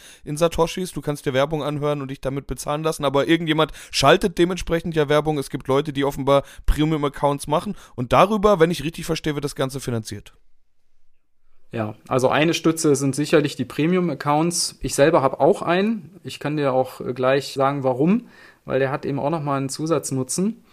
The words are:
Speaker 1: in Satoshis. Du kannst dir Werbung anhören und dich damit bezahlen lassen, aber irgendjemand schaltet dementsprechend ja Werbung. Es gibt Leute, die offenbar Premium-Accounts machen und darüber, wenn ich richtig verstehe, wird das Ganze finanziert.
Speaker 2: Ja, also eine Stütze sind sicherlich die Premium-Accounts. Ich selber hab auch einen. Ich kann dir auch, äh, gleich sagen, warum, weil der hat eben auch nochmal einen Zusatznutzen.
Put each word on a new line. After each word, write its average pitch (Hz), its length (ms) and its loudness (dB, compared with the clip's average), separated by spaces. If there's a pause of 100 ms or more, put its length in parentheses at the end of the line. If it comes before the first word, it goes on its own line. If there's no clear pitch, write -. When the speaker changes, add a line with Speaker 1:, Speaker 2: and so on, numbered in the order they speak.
(220)
Speaker 1:
in 151 140 -8
Satoshis. 165 560 -2
Du - 80 -8
kannst 147 260 -6
dir 139 60 -4
Werbung 143 320 0
anhören 147 380 -4
und 135 100 -10
dich - 80 -14
damit 135 260 -6
bezahlen 147 380 -6
lassen, 156 200 -4
aber 139 220 2
irgendjemand 156 460 2 (180)
schaltet 170 480 4
dementsprechend 170 560 -2
ja 147 140 0
Werbung. 151 280 0
Es 135 140 -6
gibt 139 160 -10
Leute, 143 260 0
die 135 120 -2
offenbar 139 400 2 (220)
Premium-Accounts 143 840 0
machen 175 260 -2 (220)
und 123 160 -4
darüber, 196 480 6
wenn 165 100 6
ich 135 140 -6
richtig 160 220 -8
verstehe, 160 280 -4
wird 147 100 -6
das 143 120 -6
Ganze 135 240 -4
finanziert. 113 540 -8 (1400)
Speaker 2:
Ja, 110 240 -6 (100)
also 127 220 2
eine 156 260 2
Stütze 160 400 2
sind 131 220 -2
sicherlich 147 400 2
die 127 80 -2
Premium-Accounts. 160 1160 0
Ich 131 140 -6
selber 151 280 6
hab - 180 0
auch 135 200 4
einen. 190 600 -2
Ich - 160 -12
kann 151 180 -4
dir 139 160 0
auch, 131 280 0
äh, 127 120 -6
gleich 131 420 0
sagen, 135 280 0
warum, 147 460 2 (360)
weil 131 140 -2
der 131 140 0
hat 143 120 -6
eben 139 140 -4
auch 143 120 -2
nochmal 147 260 -4
einen 135 120 -4
Zusatznutzen. 151 920 -4 (100)